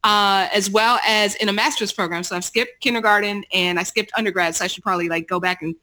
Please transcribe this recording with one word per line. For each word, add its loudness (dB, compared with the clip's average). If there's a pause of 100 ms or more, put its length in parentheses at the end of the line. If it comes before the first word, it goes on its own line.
uh, 4
as 0
well 4
as 2
in -2
a 0
master's -2
program. -4
So -6
I've -6
skipped -4
kindergarten 2 (100)
and 0
I -2
skipped -4
undergrad. 0
So -4
I -2
should -10
probably, 0
like, -4
go -2
back -2
and -6